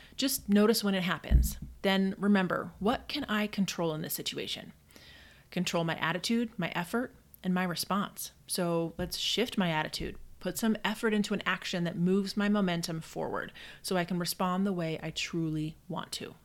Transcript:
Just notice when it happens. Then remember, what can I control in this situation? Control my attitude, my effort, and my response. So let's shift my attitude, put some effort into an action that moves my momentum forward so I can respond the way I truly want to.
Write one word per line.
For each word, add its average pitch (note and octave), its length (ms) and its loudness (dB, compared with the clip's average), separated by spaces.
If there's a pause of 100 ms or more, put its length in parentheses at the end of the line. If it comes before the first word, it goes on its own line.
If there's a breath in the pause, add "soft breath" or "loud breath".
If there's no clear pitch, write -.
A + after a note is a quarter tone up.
(160 loud breath)
Just C4+ 340 -2
notice G#3+ 340 6
when G3 100 2
it F#3 80 0
happens. - 540 4 (240)
Then F#3+ 380 4
remember, F#3 600 2
what A3 300 0
can C#4+ 160 -4
I G#3+ 220 0
control F3 480 -2
in D#3 80 -4
this D3+ 100 -6
situation? - 640 -6 (760 loud breath)
Control F3 340 0
my E3 120 0
attitude, A3+ 640 0
my E3+ 160 -2
effort, F3 400 -2 (280)
and F#3 100 0
my F3+ 120 2
response. - 680 -4 (140)
So E3+ 500 0
let's F3+ 220 -4
shift - 400 0
my F3 120 4
attitude, - 460 -2 (240)
put F#3 160 -4
some A3 260 2
effort G#3+ 300 0
into G#3 220 2
an - 100 -2
action F#3 400 -2
that E3 120 -2
moves F#3+ 420 2
my G3+ 100 2
momentum F3 540 0
forward - 500 -4 (300 loud breath)
so F#3+ 140 0
I F3 80 2
can F3 140 -2
respond F#3 480 0
the G3+ 60 0
way D#3+ 300 -2
I D#3+ 80 -4
truly D#3 680 -2 (100)
want - 260 -8
to. - 220 -10 (100)